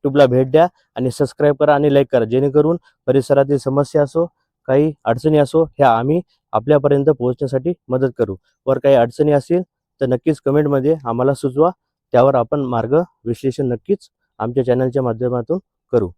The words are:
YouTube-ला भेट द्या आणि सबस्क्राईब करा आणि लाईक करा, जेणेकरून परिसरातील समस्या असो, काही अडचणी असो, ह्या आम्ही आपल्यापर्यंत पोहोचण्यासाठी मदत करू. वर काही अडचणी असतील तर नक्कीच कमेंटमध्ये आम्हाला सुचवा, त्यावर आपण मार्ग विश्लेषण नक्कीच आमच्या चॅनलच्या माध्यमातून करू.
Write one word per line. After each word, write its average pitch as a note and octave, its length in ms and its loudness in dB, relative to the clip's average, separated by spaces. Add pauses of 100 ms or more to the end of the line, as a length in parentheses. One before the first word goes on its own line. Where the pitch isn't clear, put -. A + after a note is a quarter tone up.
YouTube-ला C#3+ 200 4
भेट B2+ 260 0
द्या D#3+ 160 4 (280)
आणि B2+ 160 -4
सबस्क्राईब D3 480 -2
करा D3 160 2
आणि C#3+ 180 2
लाईक C#3 180 4
करा, A#2 140 2
जेणेकरून C#3+ 520 0 (280)
परिसरातील C#3 520 0
समस्या C#3+ 460 -2
असो, D#3+ 220 -2 (400)
काही D3 280 0 (120)
अडचणी D3+ 320 0
असो, D3+ 260 2
ह्या C3 340 2
आम्ही D3 240 -2 (300)
आपल्यापर्यंत C#3 540 0
पोहोचण्यासाठी C3 680 -2 (140)
मदत C3 300 -2
करू. G2+ 180 -4 (300)
वर C3+ 140 0
काही C#3 160 4
अडचणी B2 360 0
असतील E3 300 0 (400)
तर C3+ 40 0
नक्कीच B2+ 340 -2
कमेंटमध्ये C#3+ 560 0 (100)
आम्हाला B2 280 -2
सुचवा, C#3+ 360 0 (420)
त्यावर C3 240 4
आपण B2+ 240 -2
मार्ग B2 420 -2 (240)
विश्लेषण C3 400 -4
नक्कीच B2 320 -4 (400)
आमच्या A#2+ 280 -4
चॅनलच्या B2+ 380 0
माध्यमातून B2 560 -4 (320)
करू. G#2+ 260 -2